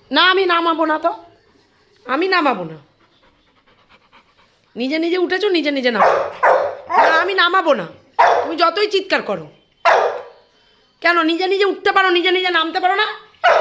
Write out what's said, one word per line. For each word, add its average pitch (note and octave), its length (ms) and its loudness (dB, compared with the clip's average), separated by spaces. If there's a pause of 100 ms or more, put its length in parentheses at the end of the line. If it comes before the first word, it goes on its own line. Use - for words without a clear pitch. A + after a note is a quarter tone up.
(120)
না, E4 200 2
আমি F#4+ 140 2
নামাবো E4 400 0
না D#4 140 -2
তো, E4+ 120 -2 (960)
আমি D4+ 220 -2
নামাবো C#4+ 360 0
না। D#3+ 140 -12 (2000)
নিজে C4+ 240 -4
নিজে E4+ 180 -2
উঠেছো, F#4 320 0
নিজে D4+ 220 0
নিজে B3+ 200 0
নামো। G3+ 200 4 (760)
না, D#4+ 340 2
আমি F#4 120 -2
নামাবো F4 400 2
না, F3+ 140 -4 (560)
তুমি D#4 120 -6
যতই E4+ 320 0
চিৎকার F#4+ 340 -2
করো। F3 240 -8 (1600)
কেন? E4+ 220 2
নিজে E4+ 240 -2
নিজে G4 180 0
উঠতে G4 260 -2
পারো, F#4+ 180 2
নিজে F4 220 2
নিজে F#4 180 0
নামতে E4 300 -2
পারো F#4 160 0
না? G#4 120 0 (540)